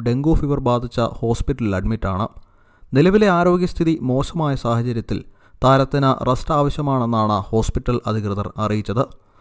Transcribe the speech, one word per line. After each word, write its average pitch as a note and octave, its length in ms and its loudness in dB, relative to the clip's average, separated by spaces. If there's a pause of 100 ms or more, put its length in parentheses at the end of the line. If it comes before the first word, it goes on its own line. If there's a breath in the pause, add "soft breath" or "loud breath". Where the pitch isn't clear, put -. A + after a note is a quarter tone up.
ഡെങ്കു C3+ 320 2
ഫീവർ C#3+ 260 0
ബാധിച്ച A#2+ 400 -2 (120)
ഹോസ്പിറ്റലിൽ A#2 640 -2
അഡ്മിറ്റാണ്. G2 500 -2 (680 soft breath)
നിലവിലെ G3 360 6
ആരോഗ്യസ്ഥിതി F3 760 2
മോശമായ C#3 520 -2
സാഹചര്യത്തിൽ A#2 640 -2 (440 soft breath)
താരത്തിന് C3+ 480 4 (160)
റെസ്റ്റ് B2+ 280 0
ആവശ്യമാണെന്നാണ് B2 840 0
ഹോസ്പിറ്റൽ A2+ 560 -2 (100)
അധികൃതർ G#2 500 -4
അറിയിച്ചത്. G#2+ 480 -2 (360 soft breath)